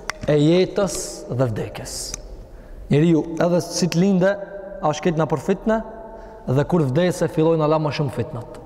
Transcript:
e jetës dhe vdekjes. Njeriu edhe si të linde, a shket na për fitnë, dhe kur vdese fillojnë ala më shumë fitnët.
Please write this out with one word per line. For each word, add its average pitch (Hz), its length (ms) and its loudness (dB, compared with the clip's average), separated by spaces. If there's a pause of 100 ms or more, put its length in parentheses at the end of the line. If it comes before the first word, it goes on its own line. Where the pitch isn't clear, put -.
(280)
e 151 80 4
jetës 175 920 2
dhe 123 160 0
vdekjes. - 680 -6 (760)
Njeriu 156 340 6 (160)
edhe 175 200 4
si - 280 -2
të 160 100 -2
linde, 190 380 4 (460)
a 151 100 2
shket 165 240 0
na 156 100 2
për 151 120 -2
fitnë, 214 440 0 (640)
dhe 135 180 2
kur 170 180 2
vdese 160 460 2
fillojnë 160 360 2
ala 156 140 4
më 151 120 0
shumë 143 200 -2
fitnët. - 560 -8